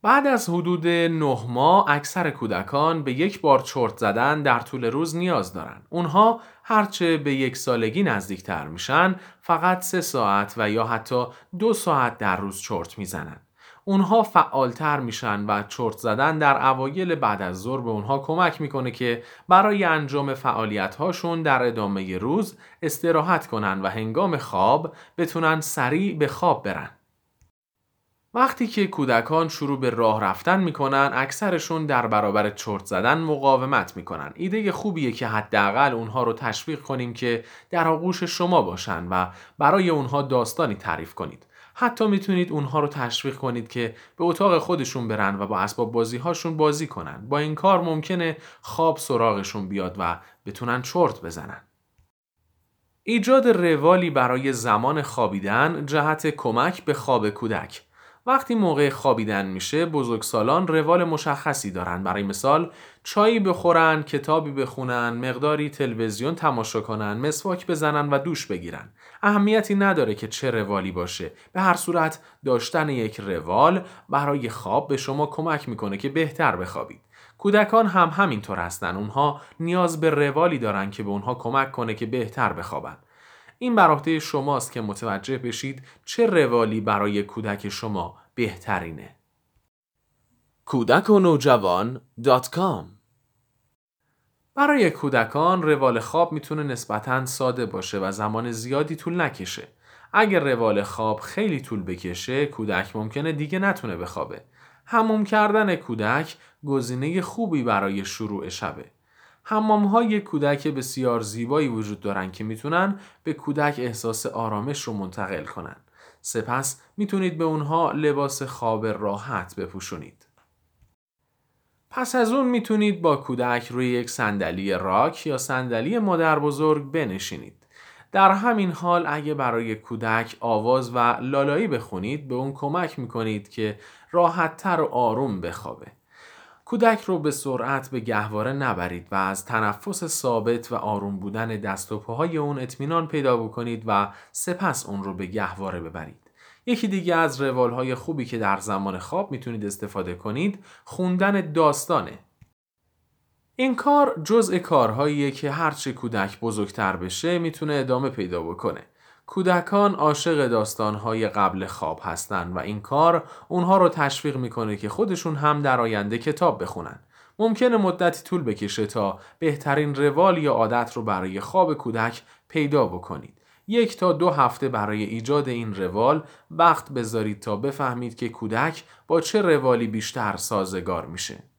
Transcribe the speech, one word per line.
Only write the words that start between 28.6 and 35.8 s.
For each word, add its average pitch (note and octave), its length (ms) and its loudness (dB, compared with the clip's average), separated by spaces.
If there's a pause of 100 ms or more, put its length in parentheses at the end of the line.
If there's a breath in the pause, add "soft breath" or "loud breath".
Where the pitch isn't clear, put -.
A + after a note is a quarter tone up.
که A3 200 2
کودکان D3+ 640 2
شروع C#3 320 -4
به B2+ 100 0
راه A2 300 2
رفتن G#2+ 400 2
می‌کنن، C#3 520 2
اکثرشون D#3 720 -2
در B2 200 2
برابر G#2 440 2
چرت G2+ 360 -8
زدن A2+ 320 2
مقاومت C3+ 800 2
می‌کنن. D#2+ 380 -10
ایدهٔ F#3+ 380 -2
خوبیه D#3+ 400 -2
که A#2+ 140 -6
حداقل G#2+ 680 2